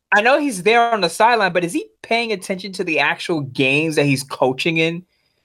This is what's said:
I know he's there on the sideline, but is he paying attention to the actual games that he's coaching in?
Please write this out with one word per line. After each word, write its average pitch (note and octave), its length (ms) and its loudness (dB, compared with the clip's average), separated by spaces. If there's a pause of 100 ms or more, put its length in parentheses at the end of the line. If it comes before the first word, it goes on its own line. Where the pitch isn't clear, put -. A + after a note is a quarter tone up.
(140)
I G3+ 80 4
know C4 160 4
he's B3+ 240 -4
there A#3 300 4
on G#3+ 80 0
the F3 100 2
sideline, A3 420 2
but F3 120 0
is E3+ 80 -2
he D#4 120 -4 (180)
paying A#3 280 -2
attention F#3+ 440 -6
to F#3+ 100 -4
the D#3+ 160 -2
actual E3 400 -2
games C#3+ 560 0
that D3 80 4
he's C#3 180 0
coaching C3+ 540 -2
in? E3+ 280 -2 (400)